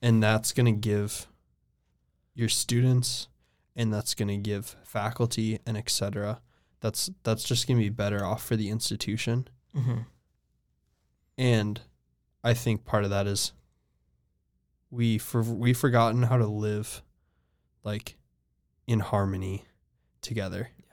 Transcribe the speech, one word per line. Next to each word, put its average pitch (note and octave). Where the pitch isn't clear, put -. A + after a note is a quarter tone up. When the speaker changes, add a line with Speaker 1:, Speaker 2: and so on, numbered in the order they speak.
Speaker 1:
and A2+
that's A2
gonna A#2+
give G#2
your A#2
students, B2
and A2+
that's G#2
gonna G2+
give G2+
faculty, A2
and A2+
et -
cetera. G2+
That's, -
that's A2
just -
gonna B2
be G#2
better G2+
off F#2
for A#2+
the G#2
institution. A2+
Speaker 2:
Mm-hmm. A#2+
Speaker 1:
And A2
I A#2+
think A#2
part G#2+
of G2
that G2
is G2+
we A#2
for-, A#2
we've A#2
forgotten A#2+
how A#2+
to A#2
live, G#2+
like, G#2
in A#2
harmony F#2+
together. G2
Speaker 2:
Yeah. -